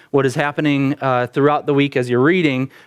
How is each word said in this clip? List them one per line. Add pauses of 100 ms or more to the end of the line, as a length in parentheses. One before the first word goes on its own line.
what
is
happening,
uh,
throughout
the
week
as
you're
reading, (180)